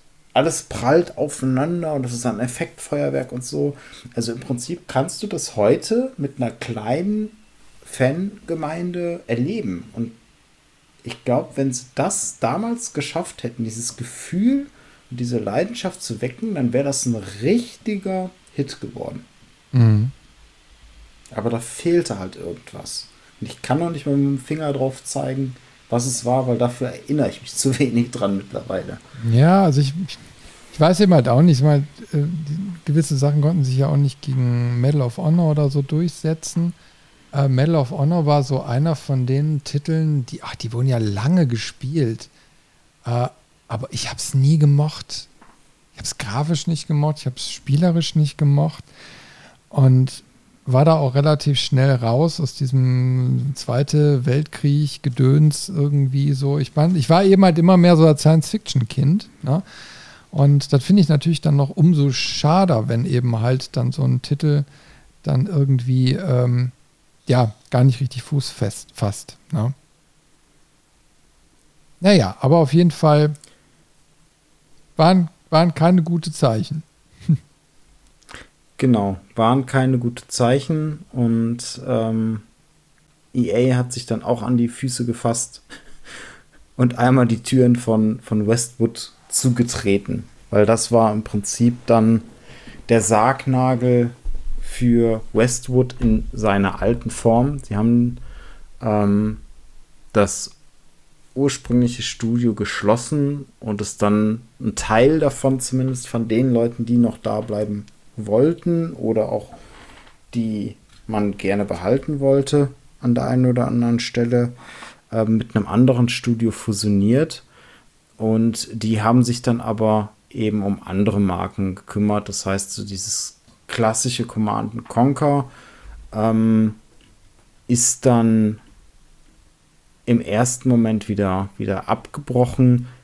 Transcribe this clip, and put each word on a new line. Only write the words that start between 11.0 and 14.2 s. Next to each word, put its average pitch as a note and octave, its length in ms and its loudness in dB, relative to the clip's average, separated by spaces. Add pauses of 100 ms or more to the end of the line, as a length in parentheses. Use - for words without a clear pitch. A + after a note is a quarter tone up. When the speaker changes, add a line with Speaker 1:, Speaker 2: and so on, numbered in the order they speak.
Speaker 1:
ich - 220 -16
glaub, - 320 -4
wenn C#3 160 -2
sie - 140 -12 (100)
das - 420 -4
damals G#3+ 540 -6
geschafft - 500 -8
hätten, A#2 220 -8
dieses A2+ 320 -10
Gefühl A#3 680 -4 (440)